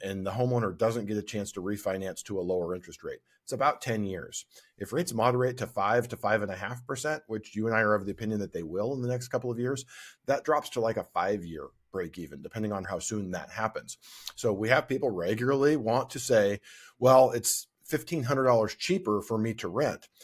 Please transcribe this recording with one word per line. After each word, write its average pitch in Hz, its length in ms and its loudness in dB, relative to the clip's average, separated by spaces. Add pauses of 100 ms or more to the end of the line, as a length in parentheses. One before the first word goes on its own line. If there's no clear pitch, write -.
and 98 220 -4
the 95 60 -4
homeowner 117 460 0
doesn't 113 300 0
get 104 100 -2
a 101 60 -2
chance 101 300 -6
to 98 80 -8
refinance 95 640 -4
to 98 160 -6
a - 20 0
lower 90 340 0
interest 87 280 -14
rate, 71 160 -8 (240)
it's - 100 -10
about 135 280 2
ten 110 220 -2
years. 95 420 -8 (320)
If 101 140 -8
rates 160 220 -2
moderate 123 440 2
to 120 100 -4
five 113 400 2
to 117 100 -8
five 104 240 2
and 101 100 -2
a 92 40 -6
half 104 320 -8
percent, 151 400 -4
which 110 280 -8
you 107 120 0
and 113 80 2
I 110 60 6
are 107 120 6
of 98 120 2
the 101 60 -4
opinion 107 280 -2
that 92 140 -6
they 85 100 -4
will 98 300 -2
in 131 80 -4
the 123 60 -2
next 123 200 -4
couple 123 240 -2
of 117 80 -4
years, 127 260 -2 (400)
that 139 180 0
drops 147 280 2
to, - 80 -4
like, 113 180 2
a 92 60 0
five-year 85 640 -2 (240)
break 90 260 -6
even, 71 240 -10
depending 107 300 -4
on 95 140 -4
how 92 120 -4
soon 98 340 -4
that 80 200 -6
happens. - 460 -6 (380)
So 117 160 0
we 104 180 0
have 139 180 4
people 131 240 -2
regularly 123 640 2
want 120 340 0
to 135 80 -10
say, 104 400 4 (380)
Well, 131 340 8
it's - 360 -4 (180)
fifteen 156 380 -4
hundred 135 220 2
dollars 113 300 4
cheaper 110 460 0
for 113 160 -2
me 110 180 0
to 101 120 -6
rent. 104 420 -2 (140)